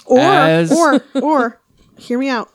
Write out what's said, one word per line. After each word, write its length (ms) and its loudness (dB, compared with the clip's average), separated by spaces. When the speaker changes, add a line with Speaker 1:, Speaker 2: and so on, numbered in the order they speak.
Speaker 1:
Or, 140 2
Speaker 2:
As 520 2
Speaker 1:
or, 300 2
or, 400 -2
hear 220 -8
me 80 -4
out. 280 -8